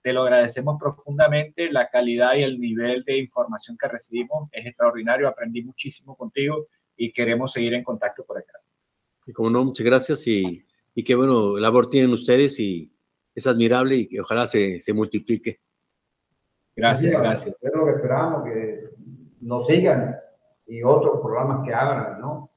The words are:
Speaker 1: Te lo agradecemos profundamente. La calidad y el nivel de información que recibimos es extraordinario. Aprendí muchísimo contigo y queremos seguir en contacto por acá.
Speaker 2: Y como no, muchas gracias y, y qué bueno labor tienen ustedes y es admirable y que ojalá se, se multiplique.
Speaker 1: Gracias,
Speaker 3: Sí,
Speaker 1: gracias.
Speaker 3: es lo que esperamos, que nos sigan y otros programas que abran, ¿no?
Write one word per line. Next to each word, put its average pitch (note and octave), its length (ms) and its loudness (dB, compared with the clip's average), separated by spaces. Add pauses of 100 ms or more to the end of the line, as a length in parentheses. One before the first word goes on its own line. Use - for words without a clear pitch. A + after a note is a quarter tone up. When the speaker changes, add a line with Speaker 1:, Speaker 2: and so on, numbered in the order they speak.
Speaker 1:
Te B2+ 120 -2
lo B2+ 100 2
agradecemos B2+ 560 2
profundamente. D3+ 920 0
La B2+ 180 0
calidad B2 460 2
y C#3+ 80 2
el C3 160 -2
nivel A#2+ 440 -2
de C3+ 140 -2
información A#2 600 -6
que - 100 -6
recibimos C3+ 640 -8
es A2 140 -14
extraordinario. A#2+ 640 0
Aprendí A#2 360 -6
muchísimo C3+ 520 -14
contigo C#3+ 520 -4 (280)
y A#2 160 -6
queremos A#2+ 400 -2
seguir A#2 220 -2
en A#2+ 100 -4
contacto G#2+ 400 -6
por - 140 -12
acá. - 220 -16 (680)
Speaker 2:
Y A2+ 80 -18
como A2+ 160 0
no, B2 160 4
muchas B2+ 200 -4
gracias C3 420 2
y, F#2 360 0 (320)
y - 80 -4
qué B2 120 4
bueno A#2 440 2
labor A#2 300 4
tienen C3 240 4
ustedes C#3 460 2
y F#2 320 -4 (440)
es A#2 100 -8
admirable B2 500 4
y A2 120 0
que G#2 140 -8
ojalá A2+ 260 -2
se, G2 320 0
se - 140 -4
multiplique. G#2+ 680 -4 (1160)
Speaker 1:
Gracias, B2 380 2
Speaker 3:
Sí, C#3+ 60 2
Speaker 1:
gracias. A2 420 -2
Speaker 3:
es C#3 120 -4
lo D#3 120 2
que C#3 60 4
esperamos, C3 540 -2
que A2 440 -8 (520)
nos A#2+ 260 -4
sigan F3+ 480 2 (500)
y A2+ 160 -12
otros C#3+ 400 4
programas C3 460 -2
que A#2 60 -4
abran, A2+ 480 -2
¿no? C#3 360 -10